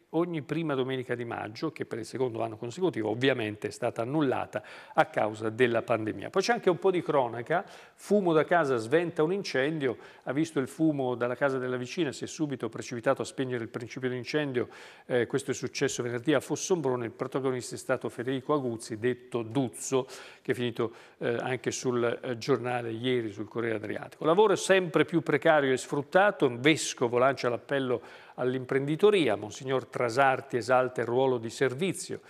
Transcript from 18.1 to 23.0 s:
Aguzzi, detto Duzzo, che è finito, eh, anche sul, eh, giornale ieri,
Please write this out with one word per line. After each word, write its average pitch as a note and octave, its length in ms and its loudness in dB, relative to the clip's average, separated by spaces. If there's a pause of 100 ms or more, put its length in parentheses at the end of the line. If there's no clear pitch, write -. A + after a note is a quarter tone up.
Aguzzi, B2 440 -4
detto A#2+ 440 -2
Duzzo, B2+ 640 -2 (340)
che - 120 -2
è - 20 -6
finito, A#2+ 380 -2 (240)
eh, B2 180 -2
anche B2 360 -4
sul, A#2+ 500 0
eh, B2+ 160 -6
giornale A#2+ 540 -2
ieri, A#2 420 -2